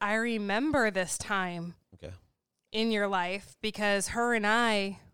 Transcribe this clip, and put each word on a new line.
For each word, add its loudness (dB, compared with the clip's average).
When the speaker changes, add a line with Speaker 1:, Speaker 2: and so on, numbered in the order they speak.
Speaker 1:
I 0
remember 0
this -2
time -4
Speaker 2:
Okay. -12
Speaker 1:
in 0
your 2
life -4
because 0
her 2
and 2
I 2